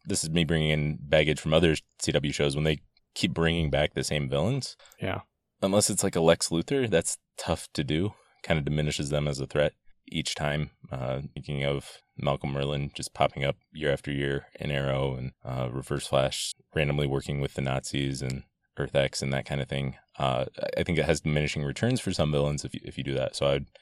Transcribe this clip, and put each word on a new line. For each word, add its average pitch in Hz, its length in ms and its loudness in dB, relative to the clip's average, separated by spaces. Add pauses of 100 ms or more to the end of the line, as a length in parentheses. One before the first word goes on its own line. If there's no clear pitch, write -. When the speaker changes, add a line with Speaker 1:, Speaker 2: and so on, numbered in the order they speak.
Speaker 1:
this - 180 -2
is 80 60 -4
me 82 140 4
bringing 78 260 2
in 76 320 0
baggage 76 380 4
from 78 140 0
other 82 220 8 (240)
C - 120 -2
W 71 220 2
shows 71 220 2
when 76 80 0
they 78 180 2 (320)
keep 87 200 0
bringing 82 360 2
back 71 240 2
the 78 100 -2
same 71 260 -2
villains. 90 460 0 (260)
Speaker 2:
Yeah. 98 200 -4 (400)
Speaker 1:
Unless 98 280 4
it's 104 140 0
like 98 120 0
a 87 60 4
Lex 82 280 6
Luthor, 117 400 0
that's 85 280 2 (200)
tough - 360 -2
to 80 100 -2
do. 80 300 0 (300)
Kinda 80 180 2
diminishes 76 480 0
them 73 180 0
as 69 120 -4
a 67 80 -4
threat 76 260 2 (360)
each - 260 -4
time. 76 360 -2 (200)
Uh, 65 300 -4 (120)
thinking 69 320 -6
of 69 320 -4 (200)
Malcolm 69 360 -2
Merlyn 71 420 -2
just 80 180 -10
popping 69 320 0
up 71 120 -2 (160)
year 76 180 0
after 69 200 -2
year 69 340 -2 (140)
in 73 120 -4
Arrow 67 440 0
and, 64 160 -8 (140)
uh, 64 260 -4
Reverse 67 360 -4
Flash 67 460 0 (200)
randomly 73 340 2
working 69 340 -2
with 69 120 -4
the - 80 -4
Nazis 67 600 -2
and 65 220 -4 (340)
Earth 71 180 -4
X 67 260 2
and 67 120 -2
that 65 120 -2
kinda 69 200 -2
thing. 69 300 -4 (220)
Uh, 65 280 0 (120)
I, - 220 -4
I 85 40 2
think 82 140 0
it 76 80 2
has 78 160 2
diminishing 76 420 0
returns 113 360 0
for - 140 -4
some 78 180 2
villains 73 340 0
if - 80 -10
you, - 100 -8
if - 140 -12
you 67 60 -6
do 67 100 -4
that. 65 220 -2
So 71 120 0
I'd, 69 180 2 (160)